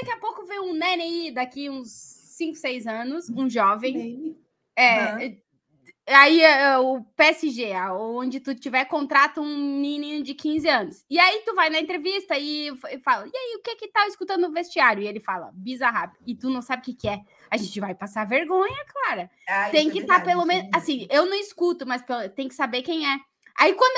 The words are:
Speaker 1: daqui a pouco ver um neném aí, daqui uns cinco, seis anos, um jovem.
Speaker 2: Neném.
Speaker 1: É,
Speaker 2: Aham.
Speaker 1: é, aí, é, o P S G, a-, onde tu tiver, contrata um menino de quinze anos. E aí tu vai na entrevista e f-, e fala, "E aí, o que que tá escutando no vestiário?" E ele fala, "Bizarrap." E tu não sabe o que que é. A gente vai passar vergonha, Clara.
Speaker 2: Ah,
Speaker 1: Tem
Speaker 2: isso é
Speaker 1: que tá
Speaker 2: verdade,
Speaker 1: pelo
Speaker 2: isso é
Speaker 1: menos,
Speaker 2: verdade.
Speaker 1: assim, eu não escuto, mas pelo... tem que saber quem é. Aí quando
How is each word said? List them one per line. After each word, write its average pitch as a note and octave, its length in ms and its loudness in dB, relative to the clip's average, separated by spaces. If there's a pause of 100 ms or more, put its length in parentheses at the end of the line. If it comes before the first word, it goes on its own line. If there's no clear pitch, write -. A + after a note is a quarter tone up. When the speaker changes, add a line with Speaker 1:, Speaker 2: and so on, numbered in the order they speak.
Speaker 1:
daqui B4+ 100 -6
a A4+ 60 -6
pouco G#4+ 280 -8
ver G4 140 -10
um F#4 140 -6
neném E4+ 540 -2
aí, D4 40 -10
daqui B3+ 380 -6
uns C4 220 -12
cinco, - 640 -10
seis B3 300 -6
anos, B3+ 420 -6
um C4 200 -2
jovem. G#3+ 440 2
Speaker 2:
Neném. B3+ 440 -8 (380)
Speaker 1:
É, A#3 240 6
Speaker 2:
Aham. A3 220 -2
Speaker 1:
é, A#3+ 160 -10 (800)
aí, D4 260 10
é, C#4 380 8
o C4 240 0
P - 220 2
S D#4 260 2
G, A3+ 220 -4
a-, F#3 200 -4
onde A#3+ 460 -4
tu C4+ 160 -6
tiver, C4 300 -2
contrata D4 540 2
um D4 160 -6 (240)
menino D4 440 -4
de B3+ 100 -10
quinze D#4 340 -2
anos. A#3 400 0
E D4+ 120 0
aí F#4+ 260 4
tu A4+ 80 -4
vai F4 160 2
na D#4+ 100 -2
entrevista F4+ 600 -4
e D4 300 -6
f-, B3+ 260 -12
e C4+ 60 -12
fala, A#3 300 0
"E B4+ 60 -6
aí, B4 200 -8
o G#4 40 -20
que A4+ 140 -10
que A4+ 140 -14
tá G#4 180 2
escutando F#4+ 340 -4
no F4 100 0
vestiário?" C#4 520 0
E G#3 40 -4
ele G#3 120 -8
fala, F3+ 340 -8
"Bizarrap." A3 640 -4 (100)
E A#3+ 100 -6
tu B3+ 140 -6
não B3+ 140 -4
sabe B3 180 -6
o - 40 -20
que B3 100 -10
que - 120 -8
é. G3+ 120 -4 (320)
A A3 60 0
gente G3+ 220 -8
vai F#3+ 140 -6
passar G3+ 320 -8
vergonha, F#4 640 0
Clara. C#4+ 380 -4 (180)
Speaker 2:
Ah, G3 220 0
Speaker 1:
Tem D#4 200 4
Speaker 2:
isso - 80 -2
é D4+ 40 -4
Speaker 1:
que - 60 -8
tá F4+ 100 6
Speaker 2:
verdade, F4+ 140 0
Speaker 1:
pelo F4+ 100 2
Speaker 2:
isso E4+ 100 2
é F4+ 40 2
Speaker 1:
menos, F#4 160 0
Speaker 2:
verdade. E4 120 0
Speaker 1:
assim, B3 280 -4
eu D4 160 6
não F#4+ 80 -2
escuto, F4 500 -2
mas B3+ 160 -4
pelo... A#3+ 280 -4
tem C4+ 180 -6
que B3+ 80 -16
saber B3 260 -2
quem D#4+ 260 -2
é. C#4 120 0 (360)
Aí E4 200 6
quando B4+ 220 4